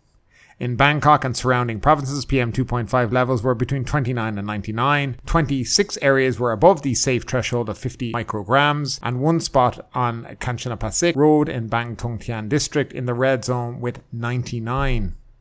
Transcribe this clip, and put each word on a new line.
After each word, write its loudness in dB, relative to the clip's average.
In -2
Bangkok 4
and -2
surrounding 0
provinces, 2
P 0
M 0
two 0
point -2
five 0
levels 2
were 2
between -2
twenty-nine -2
and -6
ninety-nine. -2
Twenty-six 0
areas 4
were 2
above 6
the 0
safe 0
threshold -2
of -8
fifty -6
micrograms, 0
and -4
one 2
spot 0
on -2
Kanchanapasik -2
Road 4
in -6
Bang -4
Tong -6
Tian -8
district -2
in -4
the -2
red 0
zone -4
with -6
ninety-nine. -2